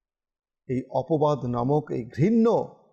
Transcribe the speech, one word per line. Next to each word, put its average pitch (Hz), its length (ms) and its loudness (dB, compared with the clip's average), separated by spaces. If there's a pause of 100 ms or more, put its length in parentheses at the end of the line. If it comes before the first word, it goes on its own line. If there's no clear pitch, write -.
(680)
এই 131 220 -4
অপবাদ 147 540 0
নামক 127 460 -2
এই 120 260 -8
ঘৃণ্য 220 600 2 (160)